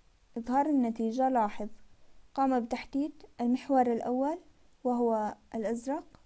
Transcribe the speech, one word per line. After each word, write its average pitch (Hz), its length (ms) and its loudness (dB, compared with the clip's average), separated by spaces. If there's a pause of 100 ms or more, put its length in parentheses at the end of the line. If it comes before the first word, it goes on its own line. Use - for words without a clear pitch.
(380)
إظهار 254 280 0
النتيجة، 240 640 2
لاحظ: 214 400 0 (680)
قام 262 260 2
بتحديد 269 520 -4 (280)
المحور 247 520 2
الأول 262 460 -2 (460)
وهو 233 520 0 (180)
الأزرق 233 720 -4